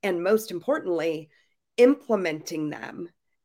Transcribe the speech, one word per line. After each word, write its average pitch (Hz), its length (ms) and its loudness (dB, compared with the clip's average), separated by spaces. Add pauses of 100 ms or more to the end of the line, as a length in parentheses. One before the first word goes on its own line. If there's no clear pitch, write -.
and 180 200 -2
most 214 280 2
importantly, 165 800 -4 (460)
implementing 175 920 2
them - 380 -12 (360)